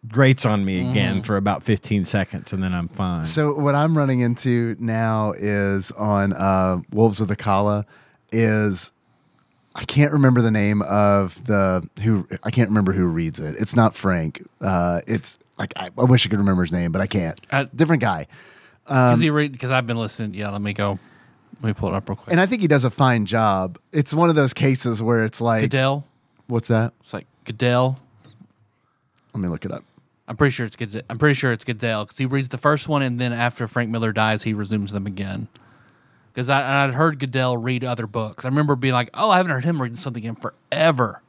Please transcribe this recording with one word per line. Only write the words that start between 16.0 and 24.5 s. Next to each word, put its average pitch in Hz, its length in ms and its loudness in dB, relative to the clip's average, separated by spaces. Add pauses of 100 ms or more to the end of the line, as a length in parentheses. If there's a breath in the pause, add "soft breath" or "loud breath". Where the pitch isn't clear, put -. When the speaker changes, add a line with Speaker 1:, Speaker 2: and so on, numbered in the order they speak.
Speaker 3:
wish 123 220 6
I 90 40 -4
could 104 80 0
remember 95 240 2
his 80 100 -2
name, 87 200 -2
but 92 80 -2
I 95 80 -2
can't. 87 320 -4 (100)
Speaker 2:
Uh, 135 140 -2 (100)
Speaker 3:
Different 151 280 2
guy. 87 260 -4 (600 loud breath)
Speaker 2:
Is - 80 -4
Speaker 3:
Um, 123 240 6
Speaker 2:
he 160 100 2
read, 147 280 0
'cause 127 140 -4
I've 127 140 2
been 117 120 -2
listening. 107 360 -6
Yeah, 104 160 -6
let 101 120 -6
me 104 120 -2
go. 101 240 -2 (640 soft breath)
Let 113 100 -2
me - 40 -2
pull 104 140 -4
it 85 80 -2
up 98 120 -6
real 98 80 -4
quick. - 140 -12
Speaker 3:
And 170 100 4
I 190 60 2
think 214 160 -2
he 175 60 2
does 143 160 4
a 127 60 0
fine 120 360 2
job. 98 520 0 (140)
It's 147 220 -2
one 170 140 4
of 160 80 4
those 139 180 2